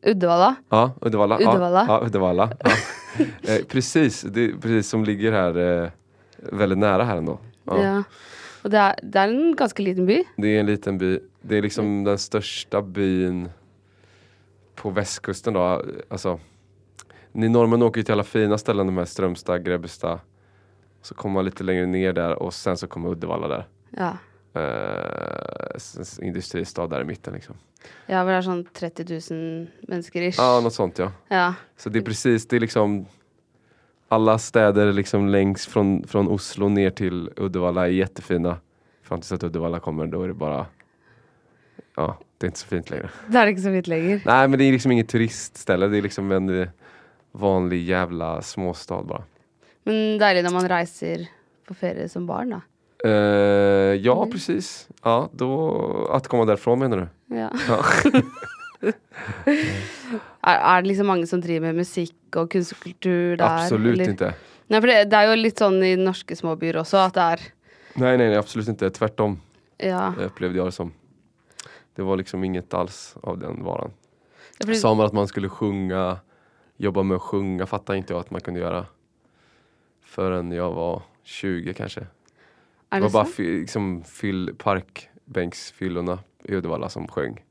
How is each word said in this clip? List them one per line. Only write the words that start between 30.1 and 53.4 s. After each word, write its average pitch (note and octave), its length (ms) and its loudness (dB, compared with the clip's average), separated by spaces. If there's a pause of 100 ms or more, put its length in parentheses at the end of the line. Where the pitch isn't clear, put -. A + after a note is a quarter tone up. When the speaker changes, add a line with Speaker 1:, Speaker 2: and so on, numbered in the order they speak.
Speaker 1:
ish? F3+ 160 -2
Speaker 2:
Ja, B2 220 6
något A#2 140 0
sånt, F2+ 240 -2
ja. F#2+ 140 -2 (160)
Speaker 1:
Ja. F3+ 260 2 (220)
Speaker 2:
Så - 120 -8
det A2+ 100 0
är G#2+ 40 0
precis, A2+ 460 0
det B2 80 2
är A#2 40 4
liksom G#2 460 0 (1000)
alla A2 300 4
städer G#2 540 4
liksom G2+ 360 0
längs G2 380 2
från, G2 400 2
från G2+ 220 0
Oslo G2+ 400 -2
ner G2 220 4
till F2+ 460 -4
Uddevalla F2+ 500 0
är F2 40 2
jättefina. F2+ 680 -2 (460)
Fram E2+ 180 -6
tills - 120 -10
att F2 100 -6
Uddevalla E2+ 380 -4
kommer, D#2 260 -6
då E2 160 -6
är F#2 60 -4
det F#2 60 -8
bara, D2+ 320 -4 (1300)
ja, - 220 -4 (200)
det - 80 -4
är - 20 0
inte E2 120 -8
så - 60 -16
fint F2 240 -6
längre. - 200 -8 (160)
Speaker 1:
Det A3+ 120 2
är A3 80 6
inte F#3 160 0
så G3 80 0
fint F#3 160 0
längre. F3 380 0
Speaker 2:
Nej, C3 240 6
men C3+ 100 4
det C3+ 60 8
är C3+ 80 6
liksom B2+ 200 4
inget A2+ 160 4
turistställe. A2 800 0
Det G#2 100 2
är G2+ 40 0
liksom G2 300 -2
en, F#2+ 300 0
eh, F2 60 -4 (640)
vanlig F2+ 520 0
jävla E2+ 580 -2
småstad - 600 -6
bara. - 220 -10 (580)
Speaker 1:
Men G#3+ 360 0
dejligt F#3+ 260 4
när F3+ 80 0
man F3+ 160 2
reser E3+ 600 -4 (380)
på F#3 80 -16
ferie F3 340 -6
som F3+ 180 -8
barn B3 240 -6
då? F3 100 -8 (480)
Speaker 2:
Eh, - 20 4 (840)